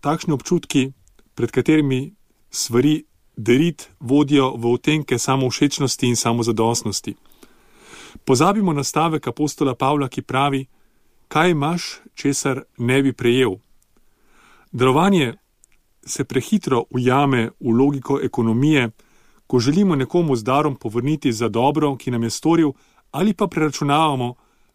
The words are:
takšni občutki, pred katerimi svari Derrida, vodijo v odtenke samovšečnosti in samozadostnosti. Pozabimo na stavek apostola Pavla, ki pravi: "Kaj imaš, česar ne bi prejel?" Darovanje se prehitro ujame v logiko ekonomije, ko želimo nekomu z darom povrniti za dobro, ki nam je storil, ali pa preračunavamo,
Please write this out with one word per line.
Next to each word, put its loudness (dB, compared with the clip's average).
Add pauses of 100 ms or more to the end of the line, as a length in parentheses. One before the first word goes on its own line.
takšni -2
občutki, 0 (420)
pred -4
katerimi 0 (360)
svari 0 (340)
Derrida, 0 (160)
vodijo 2
v -2
odtenke 0
samovšečnosti -2
in 0
samozadostnosti. -2 (1120)
Pozabimo 2
na -2
stavek -2
apostola -2
Pavla, 0
ki -10
pravi: -2 (640)
"Kaj 2
imaš, -2 (320)
česar -2 (160)
ne 2
bi 2
prejel?" 0 (1120)
Darovanje 2 (720)
se -6
prehitro 0
ujame 2 (100)
v -2
logiko 2
ekonomije, 0 (560)
ko 0
želimo 2
nekomu 0
z -4
darom 0
povrniti -2
za -2
dobro, 0
ki -8
nam -2
je -4
storil, 0 (380)
ali -2
pa -2
preračunavamo, -2 (400)